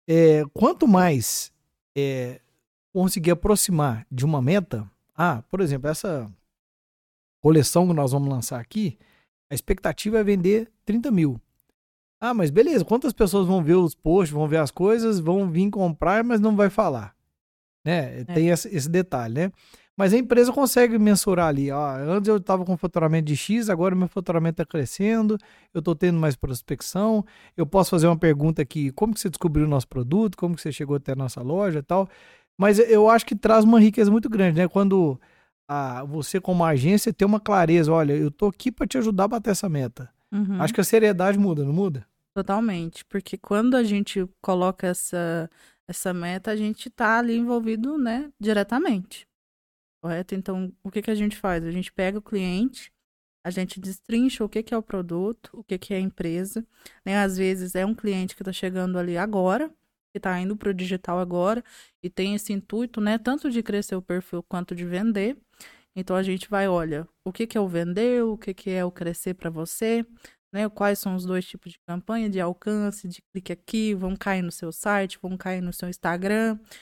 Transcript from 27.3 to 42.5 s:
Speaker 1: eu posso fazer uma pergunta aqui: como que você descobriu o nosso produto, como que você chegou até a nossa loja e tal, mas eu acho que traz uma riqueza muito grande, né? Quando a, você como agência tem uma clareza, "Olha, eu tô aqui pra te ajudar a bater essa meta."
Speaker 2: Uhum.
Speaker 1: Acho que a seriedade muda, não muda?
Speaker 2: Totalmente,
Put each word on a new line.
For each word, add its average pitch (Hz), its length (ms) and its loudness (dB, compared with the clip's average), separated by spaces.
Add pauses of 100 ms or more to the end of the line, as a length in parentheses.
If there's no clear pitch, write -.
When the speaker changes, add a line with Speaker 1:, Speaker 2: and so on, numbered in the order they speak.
Speaker 1:
eu 165 120 -2
posso 180 240 2
fazer 165 160 4
uma 170 100 4
pergunta 156 460 2
aqui: 139 300 -4
como 214 200 0
que - 80 -6
você 202 80 -2
descobriu 151 380 0
o - 20 0
nosso 139 180 0
produto, 160 520 -2
como 175 160 -2
que - 80 -12
você 151 100 -6
chegou 143 240 -4
até 139 160 -4
a 131 40 -4
nossa 131 260 -6
loja 160 380 -2
e - 20 -8
tal, 185 260 0 (500)
mas 202 200 4
eu 220 320 8
acho 226 160 4
que 208 100 -4
traz 220 280 6
uma 226 140 10
riqueza 214 320 8
muito 226 200 2
grande, 185 280 2
né? 180 80 4
Quando 185 540 2 (480)
a, 135 360 -6
você 151 360 -6
como 180 240 0
agência 160 480 2
tem 196 140 0
uma 208 140 2
clareza, 170 520 4
"Olha, 156 220 2
eu 151 160 0
tô 208 160 -2
aqui 226 260 -2
pra 277 140 -4
te 226 100 -4
ajudar 214 280 0
a 208 40 0
bater 220 220 -4
essa 196 180 -2
meta." 131 400 -4 (240)
Speaker 2:
Uhum. 196 280 -2
Speaker 1:
Acho 196 120 0
que 226 80 -2
a 190 40 2
seriedade 202 540 2
muda, 170 260 0
não 139 80 -2
muda? 160 340 -4 (280)
Speaker 2:
Totalmente, 196 720 -4